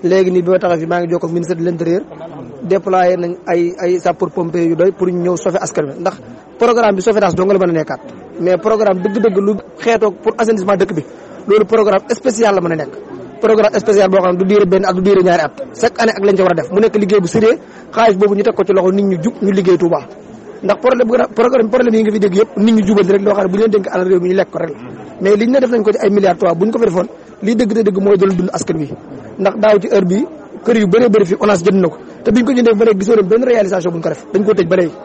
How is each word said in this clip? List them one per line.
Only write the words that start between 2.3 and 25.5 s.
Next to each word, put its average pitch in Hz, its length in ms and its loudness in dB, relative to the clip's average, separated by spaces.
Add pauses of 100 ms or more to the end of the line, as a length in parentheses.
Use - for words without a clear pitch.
déployé 185 540 0
nañ 175 180 -6 (120)
ay, 175 340 -2
ay 180 180 0
sapeurs 175 340 -2
pompiers 170 360 -4
yu 165 80 0
doy 185 160 2
pour 185 160 -4
ñu 180 140 -4
ñëw 175 140 -2
sauver 175 260 -4
askan 160 240 -4
wi, 135 140 -12
ndax 190 200 -6 (380)
programme 233 380 2
bi 185 60 -6
sauvetage 196 320 0
dong 185 180 0
la 196 60 2
mën 180 120 0
a - 20 -2
nekkaat, 151 280 -4 (400)
mais 180 180 0
programme 208 420 0
dëgg-dëgg 202 380 0
lu 202 160 0 (260)
xeetoo 220 300 0 (120)
pour 220 160 0
assainissement 208 380 0
dëkk 190 180 0
bi, 160 80 -4 (460)
loolu 208 160 4
programme 208 460 0
spécial 226 440 0
la 190 60 0
mën 170 120 -2
a 160 40 -2
nekk. 147 180 -8 (460)
Programme 220 380 2
spécial 196 300 2
boo 190 120 4
xam 180 120 0
ne 180 60 -2
du 190 80 0
diire 202 200 4
benn 190 180 2
at, 185 100 0
du 185 80 -2
diire 190 200 4
ñaari 175 200 2
at, 147 100 -4 (220)
chaque - 260 -2
année 220 160 2
ak 196 80 -4
lañ 196 120 4
ca 185 60 0
war 185 100 2
a - 20 0
def 160 160 -4
mu 190 100 0
nekk 220 160 2
liggéey 202 240 2
bu 175 80 -4
sérieux. 226 300 2 (340)
Xaalis 220 260 2
boobu 202 160 2
ñu 196 80 0
teg 180 120 0
ko 202 100 0
ci 196 80 0
loxo 185 200 2
nit 202 120 0
ñu 190 180 0
jub, 226 200 -4
ñu 202 100 0
liggéey 185 260 2
Touba, 170 220 0 (600)
ndax 196 180 -2
problème, 247 280 2 (260)
programme, 233 360 2
problème 247 240 2
yi 220 80 4
nga 214 100 0
fi 214 60 -2
dégg 190 160 0
yëpp 208 220 0
nit 220 160 4
ñu 214 140 2
jubal 208 200 2
rek, 196 160 2
loo 202 120 2
xam 196 100 0
ne 185 60 0
bu 190 60 -2
ñu 208 60 0
leen 226 80 2
dénk 202 180 0
alal 185 200 -2
réew 185 120 4
mi 180 100 -2
ñu 185 40 0
lekk 190 160 0
ko 170 80 -10
rek 165 120 -6
la. 139 60 -12 (440)
Mais 196 160 2
liñ 233 140 0